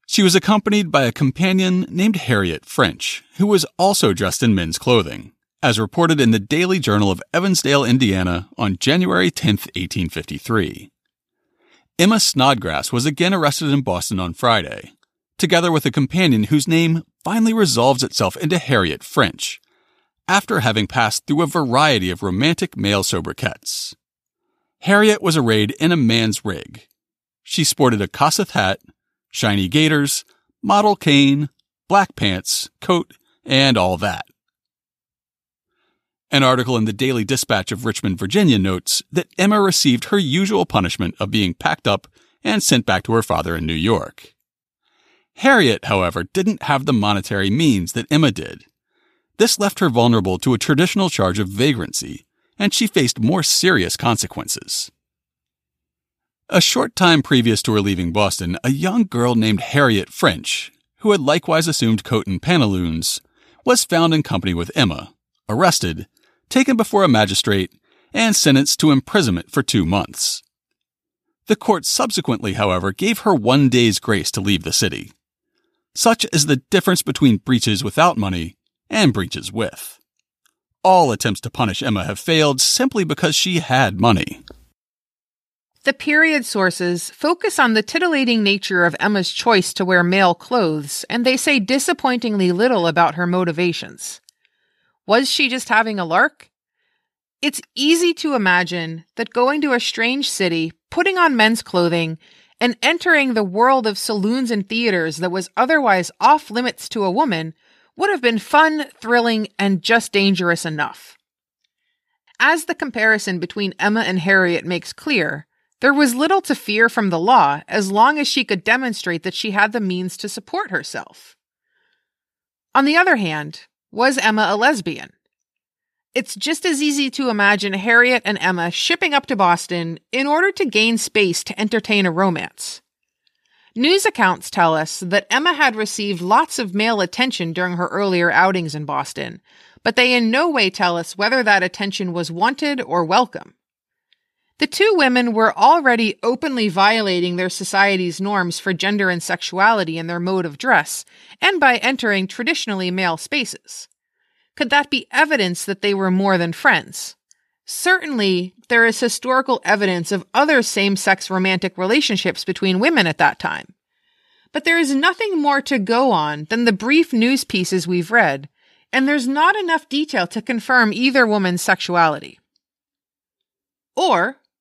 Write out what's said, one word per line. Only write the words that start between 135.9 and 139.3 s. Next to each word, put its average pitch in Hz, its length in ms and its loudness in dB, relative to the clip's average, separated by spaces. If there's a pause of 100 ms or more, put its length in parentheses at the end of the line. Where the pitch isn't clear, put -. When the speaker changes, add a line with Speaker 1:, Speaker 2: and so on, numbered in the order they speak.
Speaker 2:
lots 233 380 2
of 190 140 -6
male 214 260 0
attention 185 520 -4
during 180 240 -2
her 175 120 -2
earlier 180 420 0
outings 175 460 2
in 151 80 -8
Boston, 139 580 -8 (400)